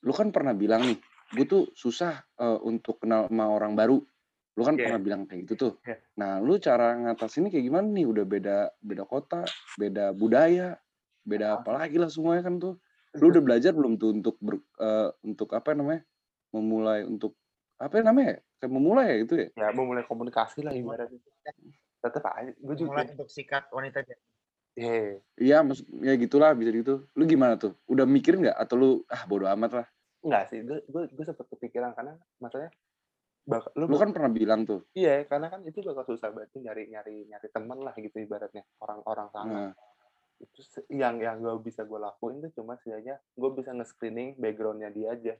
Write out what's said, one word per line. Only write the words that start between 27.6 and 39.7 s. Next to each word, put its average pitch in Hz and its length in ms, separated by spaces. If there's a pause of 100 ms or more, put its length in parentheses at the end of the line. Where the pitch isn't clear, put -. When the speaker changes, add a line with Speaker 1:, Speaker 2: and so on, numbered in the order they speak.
Speaker 1:
Udah 135 200
mikir 135 320
nggak? 165 200
Atau - 200
lu, 131 140 (160)
"Ah, - 180
bodo 95 240
amat 110 240
lah"? 120 140 (340)
Speaker 2:
Nggak 123 260
sih, 117 140
gue, 131 240
gue, 156 240
gue 147 160
sempet 156 240
kepikiran 123 440
karena 131 220 (240)
maksudnya 135 320 (720)
bak-, - 320
lu 147 100
Speaker 1:
Lu 147 120
Speaker 2:
bak- 170 60
Speaker 1:
kan 208 100
pernah 151 180
bilang 110 320
tuh. 104 300
Speaker 2:
Iya, 147 320
karena 143 240
kan 190 160
itu 160 160
bakal 143 260
susah 113 240
banget 107 240
nyari, 110 320
nyari, 107 400
nyari 104 220
temen 113 320
lah 135 140
gitu 107 240
ibaratnya. 104 440 (160)
Orang-orang 107 520
sana. 107 200
Speaker 1:
Nah. 101 220 (640)